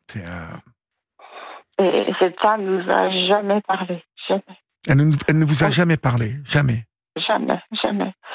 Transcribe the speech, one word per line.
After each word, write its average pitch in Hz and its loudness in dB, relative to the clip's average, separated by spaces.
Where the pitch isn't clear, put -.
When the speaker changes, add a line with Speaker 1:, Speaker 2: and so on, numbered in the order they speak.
Speaker 1:
C'est, - -12
euh - -10
Speaker 2:
Et 190 2
cette 180 0
femme 214 2
nous 185 -2
a 190 2
jamais 202 2
parlé, 185 -4
jamais. 196 0
Speaker 1:
Elle 139 4
ne, 151 4
elle 156 4
ne 160 4
vous 147 2
a 160 4
Speaker 2:
On 147 2
Speaker 1:
jamais 165 2
parlé, 120 0
jamais ? 123 0
Speaker 2:
Jamais, 226 0
jamais. 190 -2